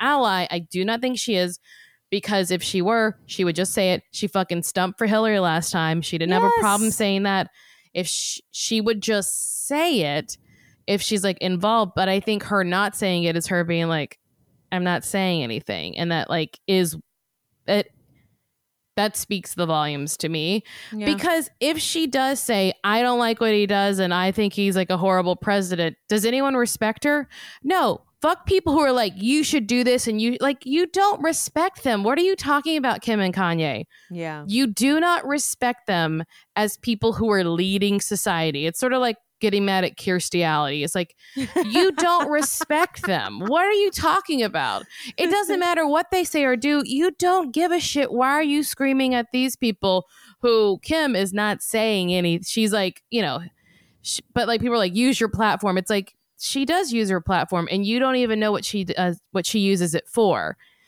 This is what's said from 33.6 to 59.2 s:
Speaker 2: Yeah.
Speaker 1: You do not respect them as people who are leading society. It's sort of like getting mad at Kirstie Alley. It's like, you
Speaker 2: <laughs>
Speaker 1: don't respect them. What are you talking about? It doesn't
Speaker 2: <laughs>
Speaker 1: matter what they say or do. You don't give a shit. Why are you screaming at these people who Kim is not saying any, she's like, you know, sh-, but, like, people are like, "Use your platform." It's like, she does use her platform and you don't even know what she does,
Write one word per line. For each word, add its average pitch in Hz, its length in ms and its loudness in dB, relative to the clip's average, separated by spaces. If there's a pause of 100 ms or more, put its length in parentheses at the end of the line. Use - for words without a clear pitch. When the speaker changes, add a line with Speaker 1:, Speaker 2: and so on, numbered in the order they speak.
Speaker 2:
Yeah. 160 380 -8
Speaker 1:
You 247 180 2
do 269 320 2
not 349 260 2
respect 262 640 -2
them 160 380 0 (320)
as 208 220 0
people 226 340 0
who 220 180 0
are 190 140 2
leading 190 560 0
society. 160 640 -2
It's 170 140 -4
sort 254 120 0
of 254 80 2
like 233 180 0 (220)
getting 202 240 2
mad 190 200 2
at - 120 -4
Kirstie 180 460 -2
Alley. 151 400 0
It's 147 140 -4
like, 175 180 -4 (220)
you 277 560 0
Speaker 2:
<laughs> 269 40 -12
Speaker 1:
don't 339 320 2
respect 302 800 -2
them. 104 320 -4
What 277 260 0
are 403 80 0
you 403 200 0
talking 320 500 -2
about? 135 400 -2 (340)
It 339 140 0
doesn't 392 300 0
Speaker 2:
<laughs> - 0 -
Speaker 1:
matter 339 260 0
what 311 240 0
they 370 140 0
say 294 180 0
or 254 140 2
do. 285 280 0
You 302 360 0
don't 359 340 2
give 330 160 2
a 349 80 2
shit. 285 320 0
Why 254 200 2
are 294 120 2
you 294 220 2
screaming 269 500 0
at 240 180 0
these 254 220 0
people 190 540 0 (320)
who 220 420 4
Kim 302 320 0
is 185 180 0
not 208 300 -2
saying 208 500 0
any, 175 300 2
she's 214 300 0
like, 196 380 -2
you 226 120 0
know, 151 200 -4 (600)
sh-, - 160 -6 (160)
but, 233 140 0
like, 233 120 0
people 240 140 0
are 233 40 2
like, 185 180 0
"Use 247 240 2
your 226 80 2
platform." 196 500 0
It's 185 120 -2
like, 196 260 -2 (240)
she 277 240 -2
does 330 280 0
use 220 160 0
her 185 120 0
platform 170 500 -2
and 196 160 0
you 226 120 0
don't 262 180 2
even 226 220 2
know 214 140 2
what - 120 -2
she 196 200 -4
does, 175 360 -2 (120)